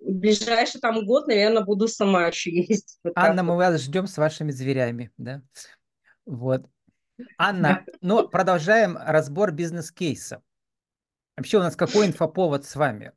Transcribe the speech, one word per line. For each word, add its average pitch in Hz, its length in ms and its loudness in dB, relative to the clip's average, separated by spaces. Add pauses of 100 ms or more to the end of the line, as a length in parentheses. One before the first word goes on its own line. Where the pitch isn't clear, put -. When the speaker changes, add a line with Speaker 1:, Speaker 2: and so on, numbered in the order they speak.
Speaker 1:
в 190 120 -6
ближайший 214 680 0
там 220 260 -2
год, 285 220 2
наверное, 214 360 4
буду 202 240 0
сама 190 400 2
ещё 170 220 -6
<laughs> - 20 -4
ездить. 185 520 -2
Вот 170 160 -4
так 185 160 4
Speaker 2:
Анна, 185 60 0
мы 175 140 0
Speaker 1:
вот. - 0 -
Speaker 2:
вас 175 260 2
ждём 185 240 -4
с 196 120 -12
вашими 151 320 -2
зверями, 127 680 -4
да? 127 240 -14 (840)
Вот. 131 400 -4 (720)
Анна, 185 440 2
Speaker 1:
Да. - 40 -20 (160)
Speaker 2:
ну, 196 260 2
продолжаем 185 720 2
разбор 156 520 0
бизнес-кейса. 160 920 -8 (920)
Вообще 196 220 0
у 185 40 2
нас 170 140 -2
какой 208 300 2
инфоповод 156 580 -2
с - 120 -16
вами? 131 400 -2